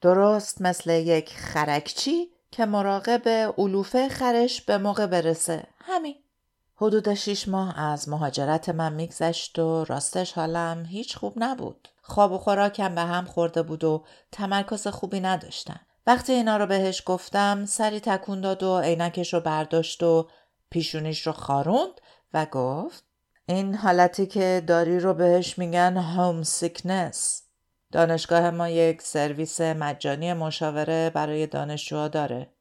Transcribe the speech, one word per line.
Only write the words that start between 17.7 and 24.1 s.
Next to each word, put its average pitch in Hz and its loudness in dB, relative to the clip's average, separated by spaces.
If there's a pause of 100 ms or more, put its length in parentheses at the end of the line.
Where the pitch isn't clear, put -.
تکون 190 -2
داد 190 -2
و 185 2
عینکش 170 0
رو 170 2
برداشت 160 0
و 165 4 (420)
پیشونیش 156 -4
رو 160 -2
خاروند 170 0 (320)
و 156 0
گفت: 143 -4 (420)
"این 196 -2
حالتی 185 4